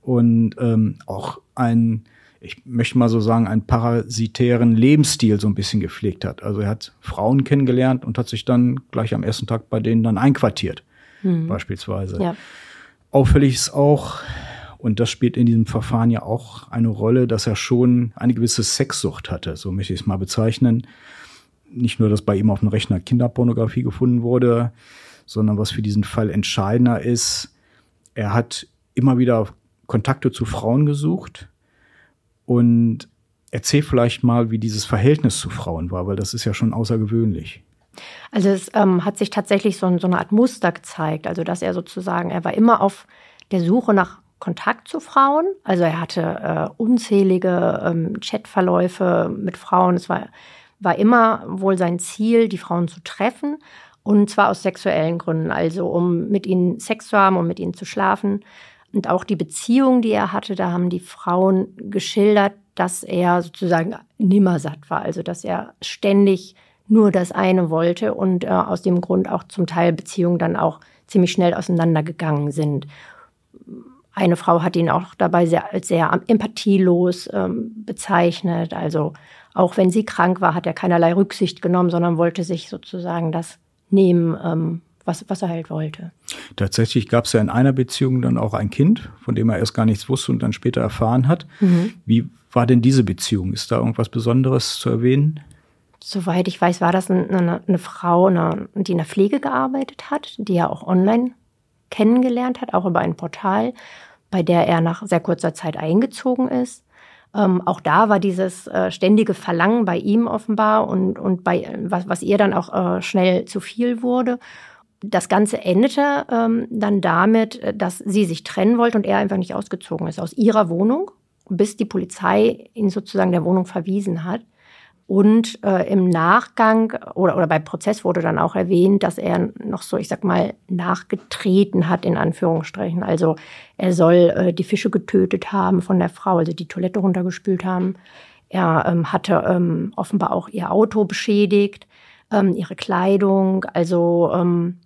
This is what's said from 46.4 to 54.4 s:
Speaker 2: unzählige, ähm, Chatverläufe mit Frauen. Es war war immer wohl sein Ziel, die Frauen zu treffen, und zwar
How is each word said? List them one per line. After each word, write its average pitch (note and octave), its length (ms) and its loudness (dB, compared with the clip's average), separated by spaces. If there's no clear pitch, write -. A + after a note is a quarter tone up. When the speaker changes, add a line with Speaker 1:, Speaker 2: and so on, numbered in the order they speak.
Speaker 2:
unzählige, F#3+ 1040 2
ähm, E3+ 380 -2
Chatverläufe F3+ 1120 0
mit G3 220 -6
Frauen. F3+ 380 2
Es F3+ 160 -4
war F3+ 180 -4
war F#3 140 0
immer A3+ 500 4
wohl F#3+ 320 -2
sein F3 200 0
Ziel, A3+ 500 0
die G#3 100 -6
Frauen F3 300 -2
zu - 140 -20
treffen, C#4+ 560 -6
und G#3 260 4
zwar G#3 220 2